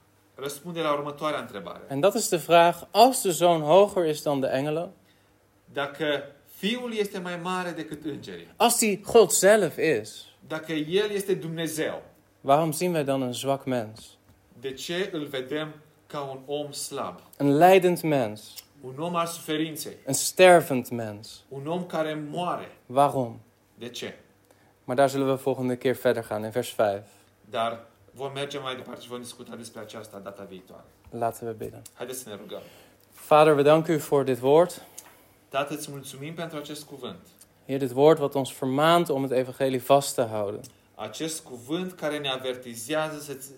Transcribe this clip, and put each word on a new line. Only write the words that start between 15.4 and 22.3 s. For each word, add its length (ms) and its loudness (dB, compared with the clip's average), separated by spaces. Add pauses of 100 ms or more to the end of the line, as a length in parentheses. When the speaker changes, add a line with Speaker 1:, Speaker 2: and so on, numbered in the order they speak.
Speaker 1:
ca 140 -10
un 240 -10
om 260 -6
slab? 480 -10 (180)
Speaker 2:
Een 200 4
lijdend 440 6
mens. 520 -2 (280)
Speaker 1:
Un 180 -14
om 160 -6
al 100 0
suferinței. 680 -6 (120)
Speaker 2:
Een 80 -4
stervend 760 6
mens. 600 -10
Speaker 1:
Un 180 -12
om 180 -4
care 460 -4